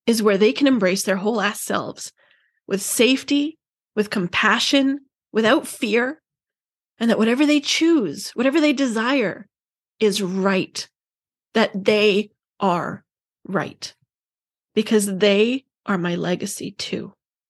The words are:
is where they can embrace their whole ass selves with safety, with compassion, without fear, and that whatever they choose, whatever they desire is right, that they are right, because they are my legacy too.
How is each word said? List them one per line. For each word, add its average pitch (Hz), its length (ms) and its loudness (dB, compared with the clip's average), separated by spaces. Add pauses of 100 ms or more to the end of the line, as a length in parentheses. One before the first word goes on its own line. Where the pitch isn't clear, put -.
is 233 160 2
where 202 160 4
they 214 160 4
can 277 140 2
embrace 196 360 2
their 190 140 -2
whole 214 240 -2
ass 208 200 -4
selves - 500 -8 (560)
with 196 140 -4
safety, 285 760 0 (380)
with 208 140 -2
compassion, 240 880 0 (340)
without 226 340 2
fear, 240 540 -4 (760)
and 233 100 0
that 220 80 2
whatever 233 280 2
they 294 140 4
choose, 294 760 0
whatever 269 260 2
they 302 100 4
desire 240 760 -2 (500)
is 208 220 2
right, 190 680 -2 (680)
that 220 180 2 (140)
they 208 440 2 (300)
are 175 440 -2 (420)
right, - 480 -8 (840)
because 208 420 0
they 208 480 2 (200)
are 202 120 -2
my 175 180 -2
legacy 175 560 -6
too. - 420 -10 (360)